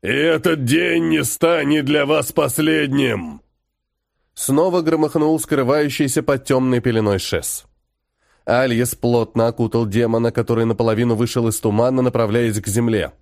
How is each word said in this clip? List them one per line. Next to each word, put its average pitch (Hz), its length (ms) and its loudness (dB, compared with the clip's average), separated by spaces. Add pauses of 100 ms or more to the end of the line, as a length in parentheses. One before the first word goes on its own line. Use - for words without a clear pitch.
И 90 60 -8
этот 156 560 0
день 165 440 0
не 156 160 0
станет 151 600 0
для 147 220 0
вас 147 260 0
последним!" 139 1080 -2 (920)
Снова 170 460 0
громыхнул 156 580 0
скрывающийся 143 840 0
под 135 220 -2
темной 127 360 0
пеленой 107 380 0
Шесс. - 480 -6 (800)
Альес 123 480 0
плотно 117 540 0
окутал 117 380 -2
демона, 117 460 0
который 113 320 0
наполовину 113 500 0
вышел 117 340 -2
из 107 120 -4
тумана, 120 400 2
направляясь 117 600 0
к 92 60 -10
земле. 107 560 -2